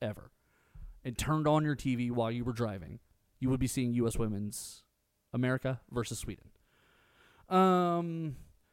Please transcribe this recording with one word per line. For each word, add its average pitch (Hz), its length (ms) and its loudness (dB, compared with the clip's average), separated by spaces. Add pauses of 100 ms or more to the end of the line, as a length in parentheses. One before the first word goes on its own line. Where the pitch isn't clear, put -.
ever, - 300 -8 (760)
and 123 140 -8
turned 156 300 0
on 156 160 4
your 151 100 2
T 127 200 -2
V 120 160 -2
while 117 200 0
you 120 140 -2
were 123 80 -2
driving, 107 480 -6 (380)
you 131 120 0
would 131 100 2
be 127 60 0
seeing 123 280 0
U 120 120 4
S 113 100 0
Women's 104 680 -4 (500)
America 127 480 0 (100)
versus 143 280 -4
Sweden. - 320 -12 (1000)
Um, 170 880 4 (360)